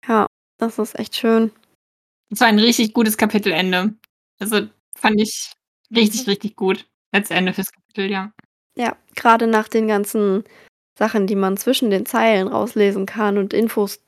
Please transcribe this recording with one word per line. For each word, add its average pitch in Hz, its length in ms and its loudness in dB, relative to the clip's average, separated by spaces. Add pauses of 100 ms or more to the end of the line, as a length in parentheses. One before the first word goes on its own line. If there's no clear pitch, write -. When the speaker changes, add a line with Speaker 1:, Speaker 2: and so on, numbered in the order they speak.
Speaker 1:
Ja, 220 200 2 (320)
das 226 200 -4
ist 214 200 -4
echt - 180 -8
schön. 226 340 2 (800)
Speaker 2:
Das 208 100 -6
war 240 80 6
ein 214 100 4
richtig 226 360 2
gutes 220 220 2
Kapitelende. 190 760 0 (460)
Also, 208 280 -2 (280)
fand 214 240 0
ich - 320 -4 (420)
richtig, 214 320 2
Speaker 1:
Mhm. 202 40 -2
Speaker 2:
richtig 202 260 -4
gut 190 300 -2 (260)
als 202 180 -2
Ende 180 220 0
fürs - 200 -6
Kapitel, - 380 -8
ja. 196 220 -6 (440)
Speaker 1:
Ja, 240 200 -4 (200)
gerade 233 300 4
nach 220 220 2
den 220 200 0
ganzen 208 560 0 (540)
Sachen, 214 280 0
die 202 80 -2
man 196 220 0
zwischen 247 340 -2
den 196 160 0
Zeilen 220 420 2
rauslesen 208 580 0
kann 208 320 -2
und 202 140 -2
Infos 214 560 -2